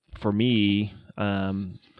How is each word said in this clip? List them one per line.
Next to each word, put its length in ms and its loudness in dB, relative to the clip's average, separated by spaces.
for 100 0
me, 640 2
um, 640 -4